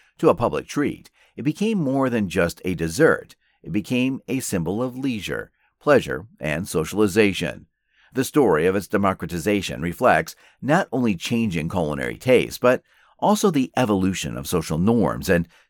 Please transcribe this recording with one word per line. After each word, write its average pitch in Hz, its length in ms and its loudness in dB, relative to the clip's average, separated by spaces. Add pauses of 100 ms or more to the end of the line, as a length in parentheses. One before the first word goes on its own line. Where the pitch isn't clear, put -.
(180)
to 160 120 4
a 170 60 4
public 73 320 -2
treat, 123 440 -4 (260)
it 117 60 -10
became 202 340 -2
more 135 320 0
than 110 180 0
just 87 380 -2
a 92 80 -2
dessert. 82 600 0 (260)
It 78 100 -14
became 123 560 -2
a 131 120 -4
symbol 95 420 -4
of 127 160 -6
leisure, 87 540 -6 (280)
pleasure, 95 460 2 (140)
and 78 280 -4
socialization. 90 1000 0 (460)
The 131 100 -2
story 90 420 4
of 92 100 2
its 101 120 -4
democratization 92 920 -2
reflects 85 540 2 (260)
not 156 300 0
only 113 240 0
changing 85 540 -2
culinary 71 480 -4
tastes, 95 400 2
but 123 240 2 (380)
also 208 300 2
the 147 280 0
evolution 95 600 0
of 67 100 -10
social 80 300 -2
norms 87 520 0
and 85 180 2 (220)